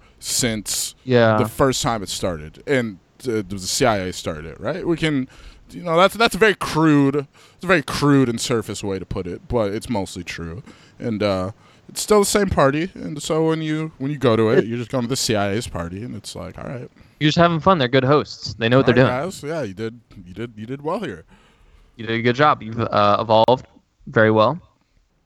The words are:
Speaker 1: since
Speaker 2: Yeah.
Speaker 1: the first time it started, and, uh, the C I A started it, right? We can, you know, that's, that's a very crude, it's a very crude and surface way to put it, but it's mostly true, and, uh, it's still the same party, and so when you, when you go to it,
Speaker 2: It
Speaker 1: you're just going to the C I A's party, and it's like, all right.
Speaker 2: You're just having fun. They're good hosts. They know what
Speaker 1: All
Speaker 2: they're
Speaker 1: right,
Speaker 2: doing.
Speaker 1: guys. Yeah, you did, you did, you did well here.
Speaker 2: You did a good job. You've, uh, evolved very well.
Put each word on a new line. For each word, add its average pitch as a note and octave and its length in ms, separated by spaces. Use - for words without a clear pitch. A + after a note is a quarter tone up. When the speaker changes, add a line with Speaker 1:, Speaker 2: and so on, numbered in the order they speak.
Speaker 1:
since - 720
Speaker 2:
Yeah. A#2 340
Speaker 1:
the A2 100
first C3 340
time A2+ 200
it - 80
started, D#2+ 560
and, A#2 320
uh, A2 220
the G2 100
C F#2+ 280
I A2 120
A F#2 140
started D#2 320
it, D#2 160
right? A#2+ 260
We E3 120
can, D3+ 300
you - 120
know, E3+ 140
that's, F#3+ 180
that's A3 200
a F#3 40
very G3+ 160
crude, C#3+ 720
it's - 100
a - 20
very F3 160
crude C#3 460
and A#2 100
surface A2 460
way F#2+ 140
to F2+ 80
put F#2+ 200
it, - 220
but G#2+ 240
it's A2 160
mostly G2 360
true, E2 380
and, A2 240
uh, F#2+ 300
it's - 140
still G#3 180
the G3+ 60
same G3+ 240
party, D3+ 440
and D#3+ 280
so D#3+ 260
when D#3+ 140
you, D#3 360
when C3+ 120
you D3 80
go A#2 180
to A2 140
it, B2+ 100
Speaker 2:
It G2 60
Speaker 1:
you're A#2 120
just A#2 120
going B2+ 140
to A#2 40
the B2+ 80
C - 180
I G2+ 180
A's A2+ 160
party, F2 340
and B2 120
it's - 220
like, E2+ 220
all - 60
right. - 260
Speaker 2:
You're D3+ 80
just D3+ 100
having E3+ 220
fun. F#3 180
They're B2+ 80
good B2+ 160
hosts. B2+ 520
They A2+ 140
know B2 100
what C3 100
Speaker 1:
All A#2+ 60
Speaker 2:
they're B2+ 100
Speaker 1:
right, B2 160
Speaker 2:
doing. D#3 100
Speaker 1:
guys. - 140
Yeah, C#3+ 180
you G2 120
did, A2+ 260
you F2+ 80
did, A2+ 220
you G#2+ 100
did C3+ 160
well E3 160
here. G#2+ 260
Speaker 2:
You A2+ 120
did A2+ 120
a A2+ 40
good A#2+ 120
job. C#3+ 300
You've, A2+ 160
uh, G#2 400
evolved A2+ 460
very A2 240
well. A2 280